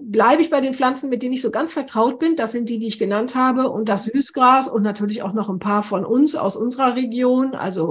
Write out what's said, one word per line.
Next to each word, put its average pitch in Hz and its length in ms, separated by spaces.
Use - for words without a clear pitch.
bleibe 226 420
ich 330 80
bei 285 100
den 262 140
Pflanzen, 269 360
mit 233 140
denen 254 100
ich 254 80
so 226 80
ganz 294 220
vertraut 262 480
bin. 320 160
Das 226 160
sind 240 160
die, 233 100
die 226 80
ich 208 140
genannt 208 340
habe. 262 340
Und 220 200
das 208 160
Süßgras 254 640
und 220 160
natürlich 208 400
auch 185 80
noch 208 180
ein 185 80
paar 208 240
von 196 220
uns 277 320
aus - 180
unserer 247 400
Region. 254 640
Also 180 340